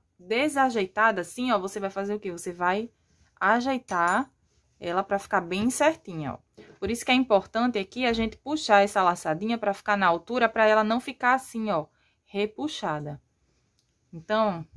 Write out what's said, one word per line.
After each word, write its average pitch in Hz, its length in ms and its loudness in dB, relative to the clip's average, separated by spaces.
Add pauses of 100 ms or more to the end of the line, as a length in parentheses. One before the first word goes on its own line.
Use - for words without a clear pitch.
(180)
desajeitada 226 1040 0
assim, 247 300 -4
ó, 208 80 2
você 196 200 -6
vai 196 100 -6
fazer 196 240 -6
o 208 60 -6
quê? 202 120 -8
Você 175 220 -10
vai 185 380 -2 (480)
ajeitar 220 920 0 (480)
ela 175 240 -4
pra 196 160 -2
ficar 196 220 -2
bem 185 280 -2
certinha, 220 680 -2
ó. - 280 -20 (160)
Por 196 100 -4
isso 233 160 -4
que 269 60 0
é - 40 4
importante 233 600 2
aqui 240 280 -4
a 233 80 2
gente 226 240 -2
puxar 269 440 4
essa 202 220 2
laçadinha 180 540 0
pra 208 160 -2
ficar 208 240 -2
na 190 100 2
altura, 220 400 2
pra 220 180 2
ela 214 180 6
não 226 180 0
ficar 254 320 0
assim, 233 360 -4
ó, 156 180 0 (360)
repuxada. 196 1000 -6 (880)
Então, 185 540 -2 (120)